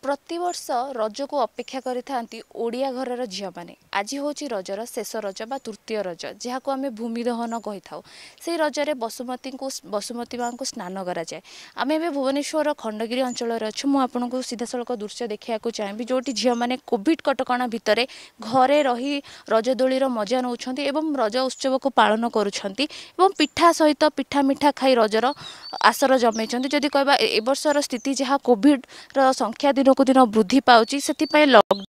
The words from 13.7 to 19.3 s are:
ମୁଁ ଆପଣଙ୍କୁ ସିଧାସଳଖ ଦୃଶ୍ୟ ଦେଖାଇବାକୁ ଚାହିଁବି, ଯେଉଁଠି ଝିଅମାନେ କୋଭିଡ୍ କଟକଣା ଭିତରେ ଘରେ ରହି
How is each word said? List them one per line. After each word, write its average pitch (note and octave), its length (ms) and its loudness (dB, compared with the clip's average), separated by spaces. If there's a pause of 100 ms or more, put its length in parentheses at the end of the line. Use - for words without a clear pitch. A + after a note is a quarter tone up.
ମୁଁ C#4 100 4
ଆପଣଙ୍କୁ B3 360 -2 (120)
ସିଧାସଳଖ A#3+ 460 -8
ଦୃଶ୍ୟ G#3 320 -10
ଦେଖାଇବାକୁ G#3+ 480 -6
ଚାହିଁବି, G#3 340 -6
ଯେଉଁଠି B3+ 300 -2
ଝିଅମାନେ A#3+ 360 0 (120)
କୋଭିଡ୍ A#3+ 400 0
କଟକଣା B3+ 400 0
ଭିତରେ A3+ 360 0 (360)
ଘରେ C4 440 4
ରହି C4 300 0 (360)